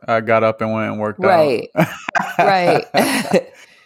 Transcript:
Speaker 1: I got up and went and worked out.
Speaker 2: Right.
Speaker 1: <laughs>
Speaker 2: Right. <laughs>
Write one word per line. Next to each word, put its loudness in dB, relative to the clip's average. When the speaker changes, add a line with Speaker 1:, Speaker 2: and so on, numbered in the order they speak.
Speaker 1:
I 2
got 2
up 0
and -4
went -4
and -8
worked -6
out. 2
Speaker 2:
Right. 2
Speaker 1:
<laughs> -4
Speaker 2:
Right. 2
<laughs> 0